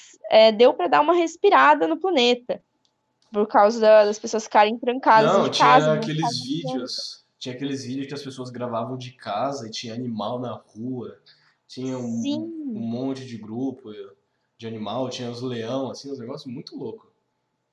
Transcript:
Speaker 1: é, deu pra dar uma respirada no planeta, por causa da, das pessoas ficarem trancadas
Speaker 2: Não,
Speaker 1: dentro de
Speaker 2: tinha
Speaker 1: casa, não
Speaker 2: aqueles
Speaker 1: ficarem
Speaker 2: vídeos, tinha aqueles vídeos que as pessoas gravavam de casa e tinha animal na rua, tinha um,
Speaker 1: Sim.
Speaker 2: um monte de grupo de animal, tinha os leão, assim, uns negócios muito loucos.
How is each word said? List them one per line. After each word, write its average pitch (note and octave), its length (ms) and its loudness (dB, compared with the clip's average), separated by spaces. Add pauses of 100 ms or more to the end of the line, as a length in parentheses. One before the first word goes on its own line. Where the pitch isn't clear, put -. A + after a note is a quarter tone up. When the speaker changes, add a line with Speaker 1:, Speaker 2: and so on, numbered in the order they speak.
(300)
Speaker 1:
é, A3 220 8
deu A#3+ 220 6
pra F4 140 -2
dar D4 120 4
uma D4+ 140 4
respirada D#4+ 720 4
no D#4+ 100 -2
planeta, B3 640 0 (720)
por G#3 140 0
causa G#3+ 340 4
da, G#3+ 240 8
das G#3 140 -2
pessoas A3 260 -6
ficarem A3 340 2
trancadas A#3+ 540 4
Speaker 2:
Não, G3 100 4
Speaker 1:
dentro - 100 0
de - 40 -4
Speaker 2:
tinha D4+ 120 4
Speaker 1:
casa, - 200 6
não - 60 4
Speaker 2:
aqueles - 220 -4 (220)
Speaker 1:
ficarem - 40 -10 (200)
Speaker 2:
vídeos, - 600 -10 (140)
tinha - 160 -12
aqueles C#3 300 -8
vídeos C3+ 220 -8
que D3 80 -12
as C#3 80 -12
pessoas B2+ 280 -12
gravavam A#2+ 460 -6
de B2 160 -14
casa A#2+ 540 -8
e G#2+ 40 -14
tinha A2 240 -12
animal A#2 440 -6
na A#2+ 140 -8
rua, A2 680 -12 (480)
tinha C3 320 -10
um, A#2 240 -6
Speaker 1:
Sim. D4 160 -4 (360)
Speaker 2:
um G#3+ 60 -8
monte C3 460 -6
de A#2 120 -14
grupo A2+ 520 -10 (680)
de A2+ 80 -14
animal, A2+ 420 -8
tinha B2 220 -10
os A#2+ 100 -12
leão, B2 500 -6
assim, C#3 220 -14
uns C3+ 60 -12
negócios B2+ 340 -14
muito D#3 240 -14
loucos. A#2 320 -14 (640)